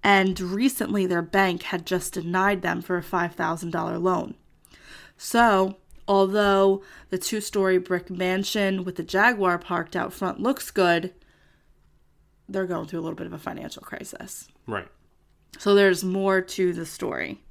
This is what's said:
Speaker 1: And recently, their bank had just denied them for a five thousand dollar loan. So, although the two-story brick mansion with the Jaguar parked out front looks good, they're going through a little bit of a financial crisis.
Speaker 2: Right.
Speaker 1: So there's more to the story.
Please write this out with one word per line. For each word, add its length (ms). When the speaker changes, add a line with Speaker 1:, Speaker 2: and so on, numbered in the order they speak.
Speaker 1:
And 360
recently, 640
their 160
bank 420
had 220
just 280
denied 480
them 200
for 160
a 60
five 320
thousand 360
dollar 260
loan. 380
So, 600
although 760
the 80
two-story 600
brick 320
mansion 760
with 140
the 60
Jaguar 540
parked 380
out 160
front 300
looks 300
good, 420
they're 160
going 220
through 120
a 20
little 140
bit 120
of 60
a 60
financial 420
crisis. 680
Speaker 2:
Right. 200
Speaker 1:
So 180
there's 280
more 380
to 320
the 120
story. 640